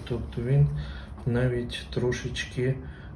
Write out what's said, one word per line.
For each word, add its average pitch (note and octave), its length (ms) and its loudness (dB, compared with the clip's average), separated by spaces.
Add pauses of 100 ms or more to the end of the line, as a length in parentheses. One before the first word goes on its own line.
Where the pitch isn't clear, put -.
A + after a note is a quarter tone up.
Тобто - 340 -4
він C#3+ 260 6 (580)
навіть A#2+ 640 0
трошечки B2 840 0 (420)